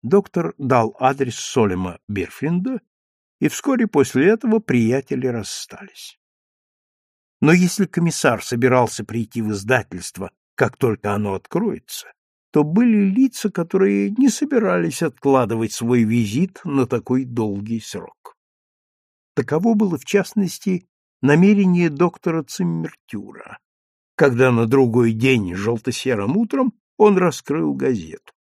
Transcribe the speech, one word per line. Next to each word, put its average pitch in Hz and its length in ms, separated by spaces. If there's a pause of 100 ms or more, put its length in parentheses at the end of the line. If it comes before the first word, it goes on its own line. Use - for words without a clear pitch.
Доктор 170 540
дал 120 420
адрес 131 360
Солема 92 640 (100)
Бирфинда, 170 760 (580)
и 147 80
вскоре 233 380
после 147 420
этого 220 300
приятели 131 680
расстались. - 920 (1200)
Но 151 120
если 180 340
комиссар 151 580
собирался 120 600
прийти 113 360
в 107 100
издательство, 101 800 (260)
как 120 200
только 104 380
оно 101 180
откроется, - 800 (400)
то 151 120
были 214 340
лица, 202 520
которые 196 600
не 254 180
собирались 190 760
откладывать 120 680
свой 117 320
визит 117 600
на 143 220
такой 127 380
долгий 113 560
срок. - 560 (1000)
Таково 160 380
было, 208 240
в - 80
частности, 190 800 (360)
намерение 175 680
доктора 160 540
Циммертюра, 160 1160 (580)
когда 131 360
на 117 140
другой 117 480
день 110 400
желто-серым 113 800
утром 254 380 (240)
он 208 180
раскрыл 160 560
газету. 123 720